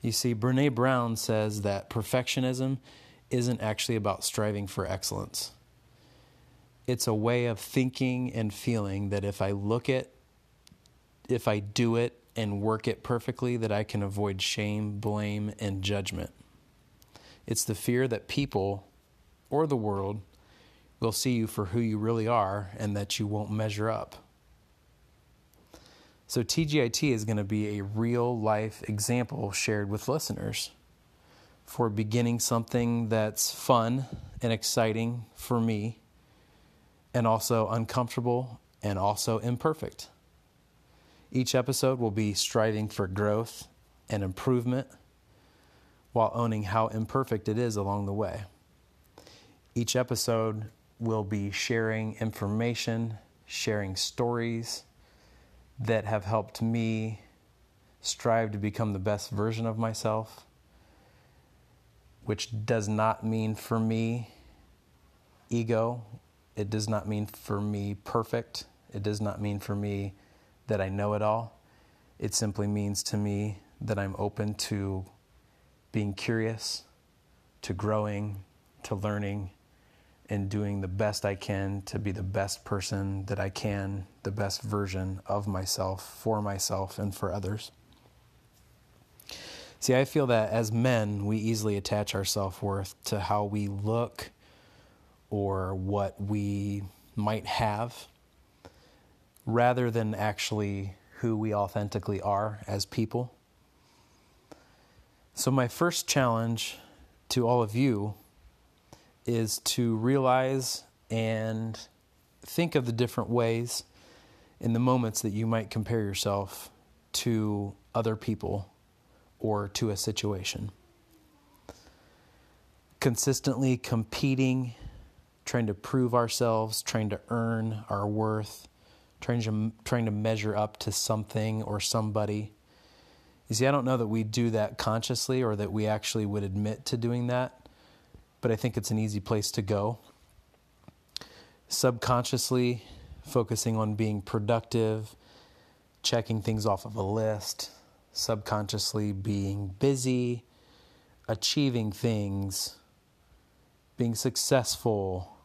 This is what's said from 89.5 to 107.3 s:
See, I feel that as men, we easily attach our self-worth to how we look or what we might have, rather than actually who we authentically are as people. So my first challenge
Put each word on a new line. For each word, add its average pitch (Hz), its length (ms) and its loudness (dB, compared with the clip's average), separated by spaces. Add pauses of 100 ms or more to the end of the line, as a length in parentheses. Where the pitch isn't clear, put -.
See, - 160 4
I 135 120 6
feel 143 220 2
that 110 220 6
as 110 220 2
men, 110 540 2
we 107 100 2
easily 107 400 2
attach 104 380 0
our 98 100 0
self-worth 98 720 -2 (100)
to 107 160 0
how 104 240 0
we 104 220 -2
look 107 640 -2 (1000)
or 98 460 -2
what 95 440 -2
we 101 680 -2 (300)
might 107 300 -2
have, 110 640 -2 (1400)
rather 120 460 4
than 110 240 0
actually 101 800 -2 (240)
who 113 180 0
we 107 180 0
authentically 104 680 -2
are 104 440 0
as 101 200 -2
people. 120 480 -2 (2000)
So - 160 2
my 127 180 4
first - 400 0
challenge 117 720 2 (520)